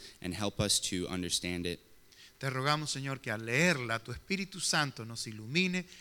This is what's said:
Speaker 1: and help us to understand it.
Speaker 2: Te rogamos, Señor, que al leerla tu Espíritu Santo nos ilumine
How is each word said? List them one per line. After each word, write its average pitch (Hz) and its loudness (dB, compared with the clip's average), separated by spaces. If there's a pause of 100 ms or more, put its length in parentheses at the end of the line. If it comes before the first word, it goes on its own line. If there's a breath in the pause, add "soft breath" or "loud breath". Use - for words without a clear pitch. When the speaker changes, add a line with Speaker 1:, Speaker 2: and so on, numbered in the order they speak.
(220 loud breath)
Speaker 1:
and 90 -4
help 101 -2
us 104 4 (100)
to 90 -2
understand 87 -2
it. 87 -4 (580 loud breath)
Speaker 2:
Te 139 -4
rogamos, 143 0
Señor, 135 -4
que 123 -4
al 110 -4
leerla 123 4
tu - -8
Espíritu 190 -4
Santo 147 0
nos 113 -8
ilumine 165 0 (160 loud breath)